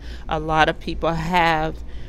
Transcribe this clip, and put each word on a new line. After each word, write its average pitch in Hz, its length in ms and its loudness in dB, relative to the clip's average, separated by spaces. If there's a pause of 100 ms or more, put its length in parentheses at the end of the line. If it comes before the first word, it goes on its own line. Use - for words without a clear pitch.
(280)
A 160 120 -2
lot 156 280 4
of 165 120 -2
people 165 340 -2
have 165 640 2 (320)